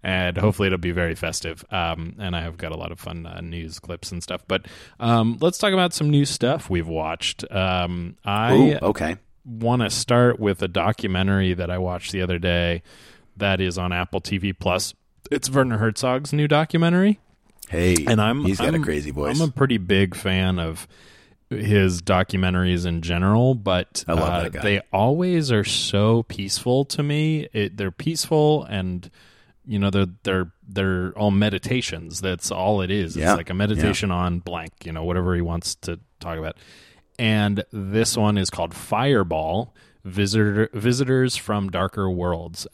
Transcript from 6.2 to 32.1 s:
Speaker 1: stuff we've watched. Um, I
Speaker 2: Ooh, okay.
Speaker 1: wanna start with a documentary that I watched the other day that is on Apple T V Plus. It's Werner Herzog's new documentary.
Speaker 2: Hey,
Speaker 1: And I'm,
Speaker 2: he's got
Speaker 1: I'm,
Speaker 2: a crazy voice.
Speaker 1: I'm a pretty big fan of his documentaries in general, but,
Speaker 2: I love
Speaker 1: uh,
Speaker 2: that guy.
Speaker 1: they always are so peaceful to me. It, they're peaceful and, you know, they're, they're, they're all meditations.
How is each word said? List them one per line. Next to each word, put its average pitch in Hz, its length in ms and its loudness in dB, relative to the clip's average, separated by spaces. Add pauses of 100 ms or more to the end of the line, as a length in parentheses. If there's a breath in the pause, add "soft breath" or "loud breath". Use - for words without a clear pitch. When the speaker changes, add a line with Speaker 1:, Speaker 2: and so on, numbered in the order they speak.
Speaker 1:
stuff 139 460 -2
we've 85 180 -2
watched. 80 640 -4
Um, 90 760 -2
I 107 300 2
Speaker 2:
Ooh, 139 280 6
okay. 85 340 -2 (280)
Speaker 1:
wanna 117 460 -2
start 120 500 2
with 101 220 2
a 92 60 -2
documentary 95 840 2
that 87 160 -4
I 90 80 -4
watched 90 340 -6
the 95 100 -2
other 87 180 0
day 87 420 0 (540 soft breath)
that 98 240 0
is 92 180 -2
on 90 140 -2
Apple 90 280 -4
T - 160 -4
V 92 160 -2
Plus. 90 420 -2 (360)
It's 139 180 -2
Werner 131 300 2
Herzog's 127 540 -2
new 147 160 2
documentary. 170 720 4 (480)
Speaker 2:
Hey, 87 260 4 (140)
Speaker 1:
And 110 120 4
I'm, 120 240 0
Speaker 2:
he's 95 140 0
got 147 160 0
Speaker 1:
I'm, 160 80 0
Speaker 2:
a - 20 0
crazy 147 280 -4
voice. 143 280 -2
Speaker 1:
I'm 160 80 2
a 131 40 -2
pretty 131 260 2
big 95 380 2
fan 92 420 0
of 82 300 -6 (640 soft breath)
his 101 520 4
documentaries 92 840 2
in 85 160 -2
general, 98 540 2
but, 98 520 -2
Speaker 2:
I 80 80 -2
love 78 140 2
Speaker 1:
uh, 87 140 -2
Speaker 2:
that 85 100 -6
guy. 73 100 -10
Speaker 1:
they 101 180 2 (120)
always 151 580 2
are 104 140 4
so 110 600 2
peaceful 123 640 -2
to - 160 -4
me. 151 520 0
It, 101 220 -2
they're 101 140 -2
peaceful 151 760 0
and, 92 460 -6 (540 soft breath)
you 107 140 -4
know, 98 100 2
they're, 98 180 2 (180)
they're, 92 280 0 (160)
they're 92 480 -2
all 104 140 2
meditations. 98 920 -2